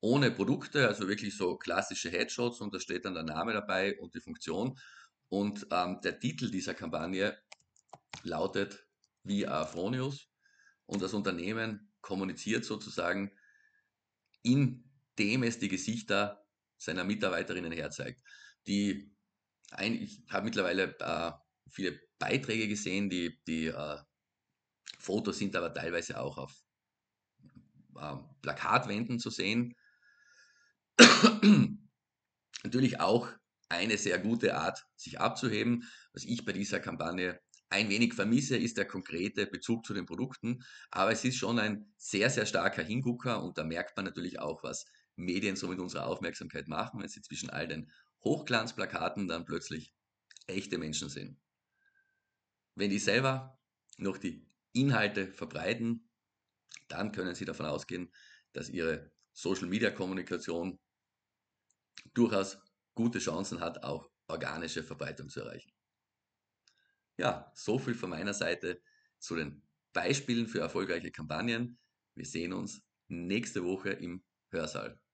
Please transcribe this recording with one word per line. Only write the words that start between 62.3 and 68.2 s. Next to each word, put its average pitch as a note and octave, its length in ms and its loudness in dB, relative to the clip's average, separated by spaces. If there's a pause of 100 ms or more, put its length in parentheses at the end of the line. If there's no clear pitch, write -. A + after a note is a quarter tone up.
gute A#2 240 0
Chancen E2+ 400 -4
hat, E2 240 -6
auch D#2 260 -6 (180)
organische D#2+ 560 -6
Verbreitung D2 460 -10
zu - 120 -10
erreichen. - 300 -14 (1500)
Ja, - 380 -2
so A2 220 -2
viel A#2+ 160 -2
von F#2 160 -6
meiner F2+ 240 -4